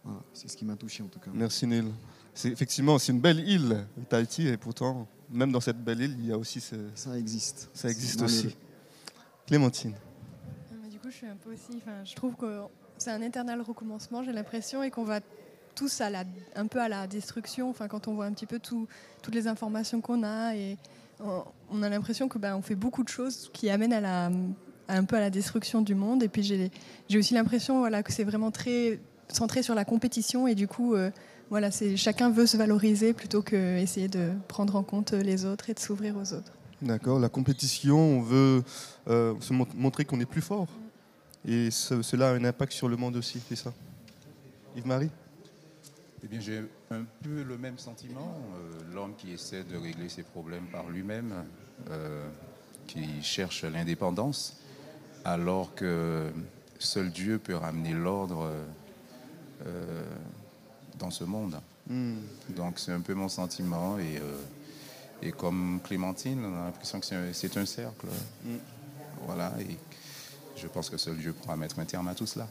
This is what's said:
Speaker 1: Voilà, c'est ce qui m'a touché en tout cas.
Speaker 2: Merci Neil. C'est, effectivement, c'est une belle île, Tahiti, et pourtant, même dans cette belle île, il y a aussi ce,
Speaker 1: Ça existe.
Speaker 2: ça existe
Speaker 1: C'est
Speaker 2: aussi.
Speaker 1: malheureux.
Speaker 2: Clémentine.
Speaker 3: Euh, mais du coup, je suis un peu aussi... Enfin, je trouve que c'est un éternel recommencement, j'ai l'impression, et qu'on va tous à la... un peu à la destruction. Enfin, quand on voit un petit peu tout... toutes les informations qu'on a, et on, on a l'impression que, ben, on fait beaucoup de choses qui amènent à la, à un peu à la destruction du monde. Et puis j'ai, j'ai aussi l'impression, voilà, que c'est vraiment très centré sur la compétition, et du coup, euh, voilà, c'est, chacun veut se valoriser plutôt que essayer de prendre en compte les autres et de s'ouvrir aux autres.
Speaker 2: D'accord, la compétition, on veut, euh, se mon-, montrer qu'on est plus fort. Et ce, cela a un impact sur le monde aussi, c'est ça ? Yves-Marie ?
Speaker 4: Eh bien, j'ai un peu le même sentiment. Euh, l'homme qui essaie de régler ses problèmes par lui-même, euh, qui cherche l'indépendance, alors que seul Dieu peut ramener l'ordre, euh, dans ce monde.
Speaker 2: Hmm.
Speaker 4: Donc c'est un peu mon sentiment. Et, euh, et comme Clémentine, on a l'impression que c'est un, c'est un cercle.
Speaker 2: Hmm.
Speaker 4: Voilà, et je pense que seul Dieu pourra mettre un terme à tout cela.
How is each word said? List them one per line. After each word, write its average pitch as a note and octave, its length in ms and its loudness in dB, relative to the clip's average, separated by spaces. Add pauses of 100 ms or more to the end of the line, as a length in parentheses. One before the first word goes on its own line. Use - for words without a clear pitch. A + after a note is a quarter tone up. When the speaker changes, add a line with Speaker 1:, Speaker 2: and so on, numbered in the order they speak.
Speaker 1:
Voilà, G#2 160 -10 (140)
c'est - 140 -14
ce - 80 -10
qui A2 100 -6
m'a G#2+ 100 -2
touché A2 260 -10
en G2+ 60 -8
tout - 100 -16
cas. - 140 -12
Speaker 2:
Merci A2+ 340 0
Neil. A#2 200 2 (480)
C'est, - 160 -2
effectivement, C3+ 480 4
c'est B2+ 140 2
une B2 80 4
belle D#3+ 280 10
île, A#2+ 380 4 (240)
Tahiti, A#2+ 380 4
et A#2 100 2
pourtant, A#2+ 500 -4 (220)
même B2 200 4
dans B2 100 4
cette A#2+ 220 0
belle A#2 200 0
île, C#3 160 0
il A#2 80 -2
y A#2 60 0
a A2 40 0
aussi A2+ 240 -4
ce, - 160 -10 (180)
Speaker 1:
Ça B2 240 -8
existe. A2 540 -6
Speaker 2:
ça - 160 -4
existe A#2 300 -2
Speaker 1:
C'est A#2 60 2
Speaker 2:
aussi. A2+ 200 4
Speaker 1:
malheureux. - 140 -4 (880)
Speaker 2:
Clémentine. B2+ 460 4
Speaker 3:
Euh, - 920 -16
mais G#3+ 60 -14
du G#3 100 -16
coup, B3+ 120 -12
je B3 60 -16
suis A#3+ 100 -14
un G3+ 100 -12
peu A3+ 160 -16
aussi... A#3+ 240 -12
Enfin, G#3+ 280 -10
je G3 100 -12
trouve B3+ 220 -2
que G#3 260 -6 (360)
c'est - 120 -4
un A3 120 -2
éternel A#3+ 380 -2
recommencement, A3 640 -6
j'ai B3+ 100 -4
l'impression, A3+ 500 -4
et C4+ 80 0
qu'on A#3+ 140 -4
va G#3+ 160 0 (540)
tous C#4 260 -2
à G#3+ 100 2
la... F#3 140 -4 (320)
un G#3 100 0
peu B3 140 0
à A#3 80 2
la G3 180 -2
destruction. G#3+ 640 -4
Enfin, A3+ 180 -6
quand G#3+ 200 -6
on G#3+ 60 -2
voit G#3 120 -2
un G#3 60 -2
petit G#3 140 -6
peu A3+ 120 -6
tout... A3+ 300 -4 (340)
toutes A3 120 -4
les A3+ 120 2
informations A3 540 -2
qu'on A#3+ 220 0
a, A3 320 0
et G3+ 240 -4 (420)
on, G3+ 240 -4 (260)
on G#3 120 0
a G#3 60 2
l'impression G#3+ 400 0
que, B3 100 -4
ben, G3 180 0
on G3 60 -2
fait G#3+ 120 -2
beaucoup A#3 300 0
de - 40 -2
choses - 440 -6
qui - 180 2
amènent G#3+ 220 6
à A3 80 4
la, F3+ 260 2 (600)
à F#3+ 80 2
un F#3+ 80 8
peu A#3 120 4
à A3 40 6
la G3+ 100 4
destruction G#3 520 2
du G3+ 120 4
monde. A3 280 4
Et A3 60 6
puis G#3 140 2
j'ai, F#3+ 280 2 (380)
j'ai G3+ 100 6
aussi G#3 160 6
l'impression, A#3 460 4
voilà, A3 220 2
que - 100 -4
c'est A3 120 0
vraiment G#3+ 260 2
très A#3+ 500 2 (280)
centré A#3 340 2
sur A#3+ 120 2
la G#3 100 4
compétition, A#3+ 640 2
et A#3 60 6
du G3+ 120 4
coup, A#3+ 280 2
euh, F#3+ 160 4 (400)
voilà, G#3 200 4
c'est, G3 260 2
chacun A3 340 6
veut A#3 160 8
se A3+ 100 6
valoriser G#3+ 560 8
plutôt G#3 300 2
que F#3 360 4
essayer F#3+ 300 2
de F3+ 240 2 (160)
prendre G3+ 280 2
en G3 60 4
compte G3+ 300 0
les G3 320 4
autres G3 260 -2
et A3 40 0
de - 60 -6
s'ouvrir G#3 360 -2
aux G3 160 -4
autres. - 200 -8 (300)
Speaker 2:
D'accord, B2+ 380 4
la A#2+ 80 6
compétition, C3+ 680 4
on D3+ 240 8
veut, C3 420 8 (440)
euh, A#2 320 6
se A2+ 120 -2
mon-, B2+ 140 4 (100)
montrer C3 280 2
qu'on C#3 140 0
est A#2+ 80 2
plus - 140 -2
fort. G3 260 -2 (800)
Et A#2 260 2
ce, A#2 320 0
cela B2+ 280 4
a - 40 6
un B2 100 2
impact B2 280 2
sur - 160 0
le A#2+ 80 2
monde B2 200 -2
aussi, A#2+ 320 -4
c'est - 80 -4
ça ? A#2+ 160 -8 (1040)
Yves-Marie ? C3 340 0 (1120)
Speaker 4:
Eh A2 40 -12
bien, A2 120 -8
j'ai G#2+ 220 -4 (280)
un A2+ 140 -4 (180)
peu D3+ 200 -6
le B2+ 160 -8
même B2+ 200 -8
sentiment. B2+ 580 -12 (200)
Euh, E2 380 -12
l'homme G2+ 220 -8
qui F#2 160 -12
essaie F#2 300 -10
de F2 140 -10
régler E2+ 320 -8
ses F2 140 -10
problèmes E2+ 500 -10
par E2+ 160 -8
lui-même, G#2 460 -6 (560)
euh, D2+ 380 -8 (580)
qui D2+ 360 -6
cherche - 420 -2
l'indépendance, F2 960 -2 (640)
alors F2+ 500 0
que E2 560 0 (480)
seul F#2 320 0
Dieu F#2+ 280 -2
peut F#2 180 -4
ramener D#2+ 360 -2
l'ordre, E2+ 580 0 (1160)
euh, E2+ 360 -8 (960)
dans F2+ 120 -6
ce F2 140 -6
monde. F#2 360 -4 (260)
Speaker 2:
Hmm. B2 300 -2 (400)
Speaker 4:
Donc F2 220 -4
c'est - 140 -6
un F2 80 -2
peu F#2 140 -4
mon F#2+ 140 -2
sentiment. F2+ 680 -2
Et, D#2 200 -4
euh, C#2+ 240 -8 (800)
et E2+ 100 -4
comme F2+ 500 0
Clémentine, F#2+ 640 -4
on F#2+ 100 -4
a F2 120 -4
l'impression - 340 -8
que - 60 -8
c'est - 80 -6
un, F2+ 180 -4
c'est F2+ 260 -6
un G2+ 80 0
cercle. A#2 400 -8 (380)
Speaker 2:
Hmm. A#2 120 -6 (720)
Speaker 4:
Voilà, F2 340 -4
et F#2 160 -8 (800)
je E2 100 -12
pense E2 220 -6
que E2 80 -8
seul E2 200 -4
Dieu D#2+ 180 -4
pourra E2 220 -6
mettre D#2+ 220 -4
un E2 60 -4
terme F2+ 240 -4
à F2+ 60 -4
tout A2 120 -4
cela. A2 240 -8